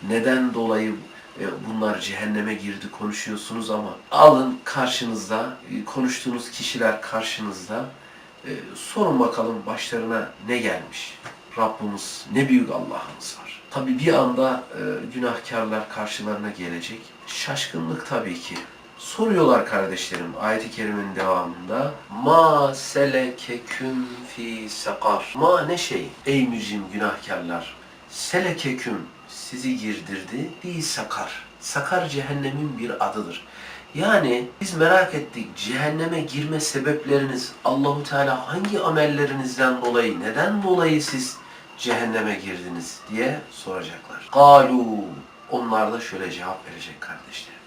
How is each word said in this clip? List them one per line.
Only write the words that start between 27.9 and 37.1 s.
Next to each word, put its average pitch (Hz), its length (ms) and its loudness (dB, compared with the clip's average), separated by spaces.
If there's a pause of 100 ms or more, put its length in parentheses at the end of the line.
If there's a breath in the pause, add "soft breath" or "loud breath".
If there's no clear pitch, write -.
Selekeküm 131 960 -2 (220)
sizi 127 500 -4
girdirdi. 104 720 -6 (120)
Fi 175 200 -6
sakar. - 640 -6 (160)
Sakar 170 480 -2
cehennemin 139 680 -4
bir 117 280 -2
adıdır. 87 400 -6 (480 loud breath)
Yani 143 540 4 (120)
biz 180 140 -6
merak 175 400 6
ettik - 420 -6
cehenneme 156 640 -2
girme 147 400 -4
sebepleriniz 139 920 0 (120)